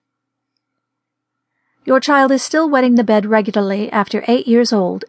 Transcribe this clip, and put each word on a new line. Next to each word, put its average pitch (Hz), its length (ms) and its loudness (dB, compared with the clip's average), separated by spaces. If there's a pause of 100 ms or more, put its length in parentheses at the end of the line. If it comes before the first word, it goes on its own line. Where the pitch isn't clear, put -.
(1800)
Your 262 160 2
child 277 320 2
is 262 100 0
still 320 260 -2
wetting 254 280 2
the 233 80 2
bed 214 200 0
regularly 208 680 -2
after 208 340 -4
eight 247 220 0
years 233 240 2
old, 190 360 -2